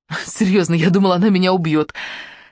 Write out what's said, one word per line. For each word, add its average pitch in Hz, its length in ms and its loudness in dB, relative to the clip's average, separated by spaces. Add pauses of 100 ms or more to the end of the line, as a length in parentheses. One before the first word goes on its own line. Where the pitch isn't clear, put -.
(260)
Серьезно, 185 480 0
я 165 160 2
думала, 185 260 2
она 190 140 2
меня 185 240 2
убьет. 160 400 0 (580)